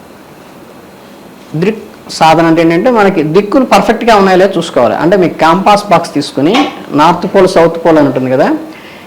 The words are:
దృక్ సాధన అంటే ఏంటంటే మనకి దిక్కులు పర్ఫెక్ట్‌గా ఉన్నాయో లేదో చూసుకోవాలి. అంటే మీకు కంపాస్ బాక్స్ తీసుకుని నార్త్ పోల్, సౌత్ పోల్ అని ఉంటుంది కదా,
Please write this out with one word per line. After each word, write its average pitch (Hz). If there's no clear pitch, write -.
దృక్ 214
సాధన 160
అంటే 160
ఏంటంటే 170
మనకి 190
దిక్కులు 208
పర్ఫెక్ట్‌గా 220
ఉన్నాయో 190
లేదో 196
చూసుకోవాలి. 123
అంటే 175
మీకు 156
కంపాస్ 190
బాక్స్ 165
తీసుకుని 147
నార్త్ 175
పోల్, 185
సౌత్ 165
పోల్ 160
అని 143
ఉంటుంది 127
కదా, 156